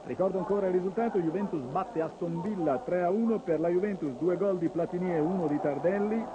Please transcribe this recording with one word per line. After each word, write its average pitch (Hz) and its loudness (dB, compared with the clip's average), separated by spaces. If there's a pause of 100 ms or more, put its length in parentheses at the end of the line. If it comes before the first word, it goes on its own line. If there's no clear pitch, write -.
Ricordo - 0
ancora 196 0
il 180 2
risultato: 196 0
Juventus 170 -2
batte 160 -2
Aston 170 -4
Villa 170 0
tre 175 0
a 175 2
uno, 226 2
per 160 0
la 170 2
Juventus 180 0
due 170 2
gol 190 0
di 165 0
Platini 175 0
e 156 2
uno 175 2
di 147 2
Tardelli 202 0